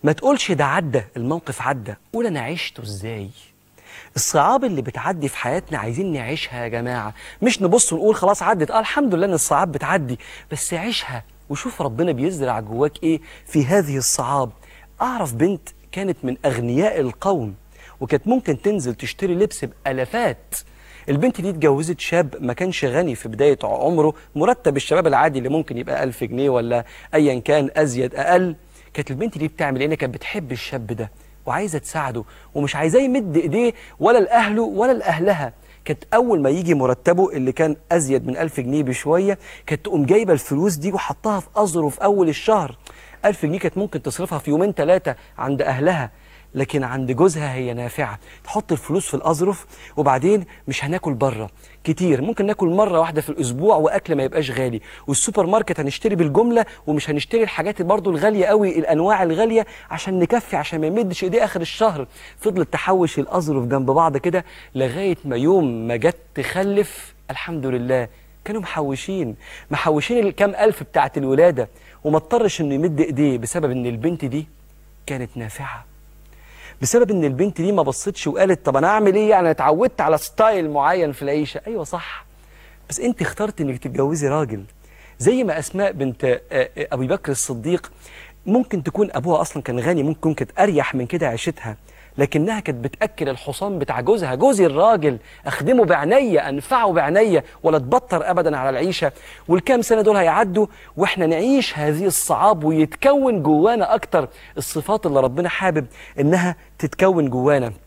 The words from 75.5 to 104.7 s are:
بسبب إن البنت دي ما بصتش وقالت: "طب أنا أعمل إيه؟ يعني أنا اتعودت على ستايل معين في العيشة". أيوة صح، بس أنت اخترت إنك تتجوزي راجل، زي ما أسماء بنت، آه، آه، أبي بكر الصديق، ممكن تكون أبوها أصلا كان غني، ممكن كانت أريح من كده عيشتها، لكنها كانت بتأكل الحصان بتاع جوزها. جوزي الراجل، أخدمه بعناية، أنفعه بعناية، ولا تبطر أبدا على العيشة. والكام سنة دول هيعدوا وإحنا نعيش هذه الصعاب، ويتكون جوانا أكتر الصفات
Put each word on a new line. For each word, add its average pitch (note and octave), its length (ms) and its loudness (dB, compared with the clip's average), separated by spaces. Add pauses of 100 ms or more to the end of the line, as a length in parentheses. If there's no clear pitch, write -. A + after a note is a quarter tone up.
بسبب A#3 280 4
إن F#3 140 2
البنت D#3 360 -2
دي F#3 120 0
ما F#3 100 2
بصتش - 440 -4
وقالت: F#3 400 0
"طب C3+ 100 2
أنا C#3+ 120 2
أعمل G#3 260 4
إيه؟ G#3+ 160 2
يعني G3 100 6
أنا E3+ 100 4
اتعودت D#3 500 2
على D#3 180 2
ستايل G3+ 520 0
معين D3+ 420 2
في C3 100 -10
العيشة". C#3+ 440 -4
أيوة G#3 180 -6
صح، - 400 -12 (680)
بس - 100 -8
أنت A#3+ 220 -2
اخترت G#3 380 -4
إنك C3+ 180 -2
تتجوزي C#3 500 -2
راجل، B2 360 -2 (540)
زي A#3+ 260 2
ما E3 140 0
أسماء F#3+ 340 -2
بنت، C3+ 320 -4
آه، B2 160 2 (120)
آه، C#3 400 -2
أبي C3 140 -2
بكر D3+ 260 -2
الصديق، C3+ 600 -4 (540)
ممكن G#3 360 0
تكون F#3+ 300 0
أبوها D#3 280 0
أصلا D#3 220 -4
كان B2 180 -4
غني، D3+ 220 0
ممكن D#3 320 0
كانت - 240 -6
أريح E3 360 2
من B2+ 120 -2
كده D#3+ 220 -2
عيشتها، A#2 480 -6 (420)
لكنها E3 420 0
كانت B2 240 -6
بتأكل D#3 440 -4
الحصان E3 500 -6
بتاع B2+ 220 -4
جوزها. D#3+ 340 0
جوزي G3 320 4
الراجل، D3+ 520 4 (280)
أخدمه D#3 380 4
بعناية، F3 640 4
أنفعه F#3+ 440 0
بعناية، E3 520 4 (180)
ولا D#3 160 4
تبطر D#3 520 0
أبدا E3 260 2
على C3+ 140 -2
العيشة. D3+ 420 -2 (360)
والكام G3+ 340 4
سنة A3 200 4
دول G#3 140 6
هيعدوا F#3+ 500 4 (300)
وإحنا F3+ 300 0
نعيش G3+ 520 2
هذه D3+ 280 0
الصعاب، E3+ 580 2
ويتكون G#3 800 2
جوانا E3+ 520 4
أكتر E3 340 0 (280)
الصفات F#3 500 -4